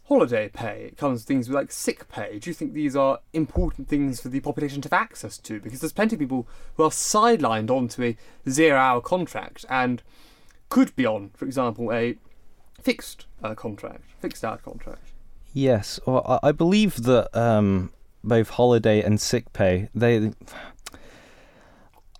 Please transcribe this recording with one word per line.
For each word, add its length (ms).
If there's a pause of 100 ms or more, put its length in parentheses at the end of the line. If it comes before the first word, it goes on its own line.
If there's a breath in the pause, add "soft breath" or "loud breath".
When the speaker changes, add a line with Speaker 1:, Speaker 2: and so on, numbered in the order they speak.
Speaker 1:
holiday 400
pay, 360
it 120
comes 280
things 240
like 240
sick 360
pay. 300
Do 120
you 40
think 200
these 200
are 240 (140)
important 560
things 320
for 80
the 120
population 420
to 60
have 120
access 380
to? 220
Because 200
there's 120
plenty 240
of 40
people 260 (300 soft breath)
who 60
are 80
sidelined 800
onto 340
a 120 (320 soft breath)
zero-hour 520
contract 680
and 320 (640 soft breath)
could 280
be 100
on, 280
for 100
example, 480
a 240 (640)
fixed, 440 (160)
uh, 120
contract, 500 (160)
fixed 240
hour 140
contract. 540 (420)
Speaker 2:
Yes, 520
well, 360
I, 60
I 40
believe 520
that, 320
um, 540 (320)
both 280
holiday 520
and 180
sick 340
pay, 400
they, 360 (1900 loud breath)